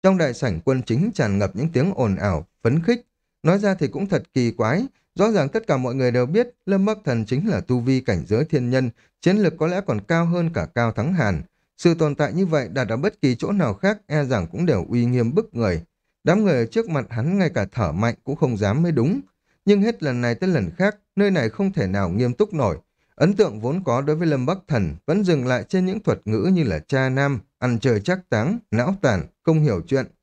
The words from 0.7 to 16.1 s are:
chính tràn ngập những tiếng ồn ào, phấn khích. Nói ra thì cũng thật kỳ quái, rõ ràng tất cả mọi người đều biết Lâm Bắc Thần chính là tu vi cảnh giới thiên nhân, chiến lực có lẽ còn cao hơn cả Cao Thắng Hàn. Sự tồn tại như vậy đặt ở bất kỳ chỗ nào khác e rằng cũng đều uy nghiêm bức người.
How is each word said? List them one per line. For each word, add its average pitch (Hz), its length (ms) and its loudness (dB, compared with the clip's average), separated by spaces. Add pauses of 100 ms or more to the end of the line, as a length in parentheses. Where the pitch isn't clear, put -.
chính 156 280 0
tràn 104 240 0
ngập 98 180 0
những 139 140 -2
tiếng 165 260 0
ồn 104 200 0
ào, 87 320 -2 (160)
phấn 147 200 2
khích. 233 240 0 (360)
Nói 180 160 4
ra 202 140 2
thì 165 140 -2
cũng 196 200 -4
thật 165 160 -2 (100)
kỳ 120 180 2
quái, 127 340 0 (300)
rõ 208 160 2
ràng 165 180 2
tất 220 180 -4
cả 143 100 2
mọi 127 180 -2
người 127 160 2
đều 123 140 2
biết 214 220 0 (180)
Lâm 196 200 2
Bắc 214 200 0
Thần 117 200 0
chính 135 240 -2
là 113 120 0
tu 123 180 -2
vi 127 220 0
cảnh 95 260 -2
giới 113 180 0
thiên 123 240 -2
nhân, 127 200 0 (320)
chiến 190 160 4
lực 202 200 2
có 156 100 0
lẽ 180 200 -2
còn 107 140 -2
cao 165 240 0
hơn 170 280 0
cả 82 220 -2
Cao 117 160 2
Thắng 127 220 -2
Hàn. 104 280 0 (360)
Sự 170 160 4
tồn 156 220 0
tại 147 180 -2
như 185 120 0
vậy 143 280 0
đặt 123 160 -2
ở 113 80 -2
bất 160 240 -4
kỳ 127 140 2
chỗ - 160 -4
nào 165 220 2
khác 202 240 0 (100)
e 147 160 0
rằng 117 280 0
cũng 143 140 -2
đều 139 240 2
uy 120 160 2
nghiêm 123 300 0
bức 226 200 -2
người. 113 280 0 (400)